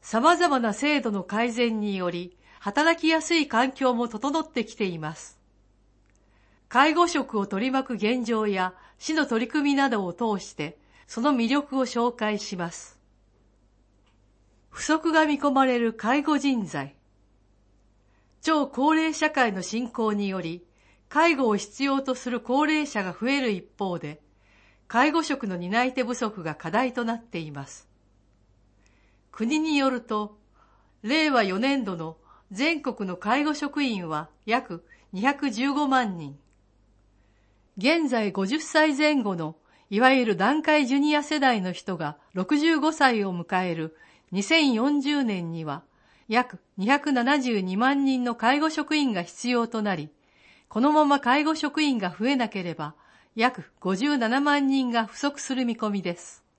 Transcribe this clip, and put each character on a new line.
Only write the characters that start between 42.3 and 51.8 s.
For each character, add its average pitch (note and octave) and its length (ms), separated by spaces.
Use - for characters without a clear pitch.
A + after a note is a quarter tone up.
六 F#3+ 240
十 D#4 220
五 D4+ 140
歳 B3 320
を F#3 140
迎 F#3 280
え F3 80
る D#3+ 200
二 G3 100
千 D4+ 300
四 C4+ 300
十 C#4+ 200
年 F3+ 300
に D#3+ 140
は、 D3+ 160
約 A#3+ 300
二 F#3+ 80
百 C#4+ 260
七 C4 260
十 A#3+ 220
二 F#3 160
万 C4+ 300
人 C4 180
の A#3 120
介 A#3+ 220
護 D#4 120
職 D4+ 260
員 C#4 160
が F3+ 100
必 - 280
要 A#3 180
と A3+ 140
な G3+ 140
り、 D3+ 120
こ G#3+ 120
の C#4+ 120
ま D4+ 120
ま C#4 160
介 C#4 240
護 D#4+ 100
職 D4+ 280